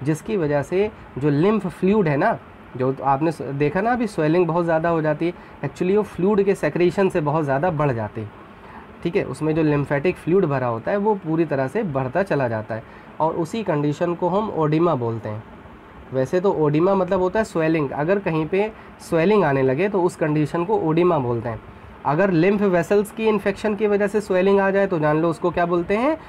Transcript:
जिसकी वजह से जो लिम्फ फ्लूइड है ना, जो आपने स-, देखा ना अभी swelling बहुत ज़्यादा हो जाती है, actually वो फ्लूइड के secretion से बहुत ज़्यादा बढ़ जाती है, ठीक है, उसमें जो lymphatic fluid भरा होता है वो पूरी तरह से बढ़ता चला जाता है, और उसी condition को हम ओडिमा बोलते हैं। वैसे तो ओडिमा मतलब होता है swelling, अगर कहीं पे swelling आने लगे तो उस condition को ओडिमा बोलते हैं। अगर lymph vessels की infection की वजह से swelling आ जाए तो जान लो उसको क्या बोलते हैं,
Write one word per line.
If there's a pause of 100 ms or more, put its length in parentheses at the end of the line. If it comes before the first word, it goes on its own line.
जिसकी
वजह
से (280)
जो
लिम्फ
फ्लूइड
है
ना, (400)
जो
आपने
स-,
देखा
ना
अभी
swelling
बहुत
ज़्यादा
हो
जाती
है, (300)
actually
वो
फ्लूइड
के
secretion
से
बहुत
ज़्यादा
बढ़
जाती
है, (720)
ठीक
है,
उसमें
जो
lymphatic
fluid
भरा
होता
है
वो
पूरी
तरह
से
बढ़ता
चला
जाता
है, (360)
और
उसी
condition
को
हम
ओडिमा
बोलते
हैं। (720)
वैसे
तो
ओडिमा
मतलब
होता
है
swelling,
अगर
कहीं
पे (380)
swelling
आने
लगे
तो
उस
condition
को
ओडिमा
बोलते
हैं। (460)
अगर
lymph
vessels
की
infection
की
वजह
से
swelling
आ
जाए
तो
जान
लो
उसको
क्या
बोलते
हैं, (120)